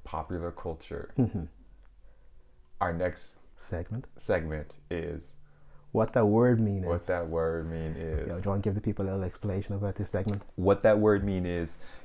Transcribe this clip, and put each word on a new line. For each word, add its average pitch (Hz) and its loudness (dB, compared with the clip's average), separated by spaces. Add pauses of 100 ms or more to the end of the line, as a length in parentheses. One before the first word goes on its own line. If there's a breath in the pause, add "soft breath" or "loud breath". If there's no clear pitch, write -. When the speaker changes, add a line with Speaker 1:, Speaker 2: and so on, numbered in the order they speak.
Speaker 1:
popular 82 -6
culture, - -8
Speaker 2:
Mm-hmm. 104 2 (1400)
Speaker 1:
our 90 0
next 87 -4 (200)
Speaker 2:
Segment? 90 -6 (120)
Speaker 1:
segment 78 -2 (140)
is 82 -6 (600 soft breath)
Speaker 2:
What 110 2
that 117 6
word 117 6
mean 101 2
Speaker 1:
what 87 2
Speaker 2:
is. - -6
Speaker 1:
that 87 0
word 80 0
mean 80 -4
is. 80 -4
Speaker 2:
Yo, 85 -4
do 90 -4
you 98 0
wanna 98 0
give 98 0
the 104 -2
people 101 -2
a - -2
little 95 -2
explanation 98 -4
about 98 -2
this 101 -4
segment? 101 -2 (120)
Speaker 1:
What 98 4
that 107 8
word 104 6
mean 95 0
is, 85 -2 (260 loud breath)